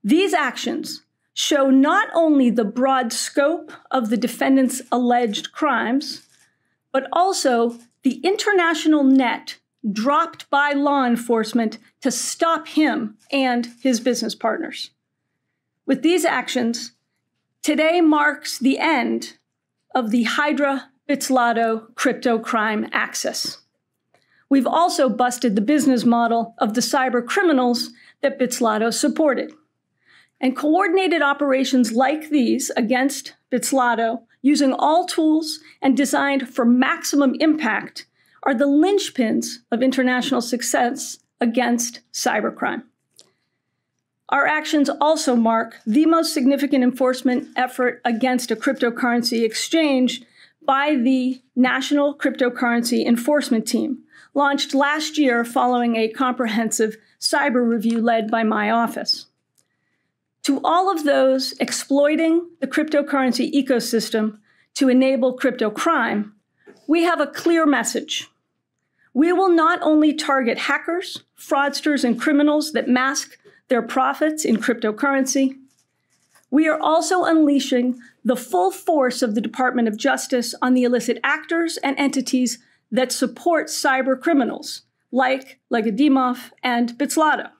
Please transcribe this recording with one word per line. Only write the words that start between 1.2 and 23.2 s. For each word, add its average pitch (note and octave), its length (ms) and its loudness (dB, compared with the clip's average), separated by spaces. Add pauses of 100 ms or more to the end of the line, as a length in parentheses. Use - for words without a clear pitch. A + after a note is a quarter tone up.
show C#4 340 2
not D4+ 460 4
only D4+ 340 4
the A#3 160 2
broad B3+ 480 0
scope - 600 -2 (180)
of B3 180 -2
the A#3+ 80 0
defendant's C4 640 0 (120)
alleged A#3+ 600 0
crimes, B3+ 760 -2 (680)
but C4+ 200 -2
also C4+ 640 0 (260)
the - 220 -2
international E4+ 800 2
net C4 560 2 (340)
dropped C#4+ 560 -2
by C#4+ 240 2
law C#4+ 320 2
enforcement A#3 760 0 (220)
to B3+ 100 0
stop D#4+ 580 -2
him A#3+ 480 0 (160)
and B3 360 0 (120)
his B3 200 0
business A#3+ 340 -2
partners. - 560 -6 (960)
With C4+ 160 0
these E4 220 2
actions, B3 680 -2 (680)
today D#4 380 2
marks D4+ 580 2
the C4 200 0
end A#3 600 -2 (560)
of A#3 160 -2
the A#3 140 2
Hydra C#4 680 -2 (180)
Bitzlato A#3 840 0
crypto A#3+ 440 0
crime A3 540 -2
axis. - 680 -6 (920)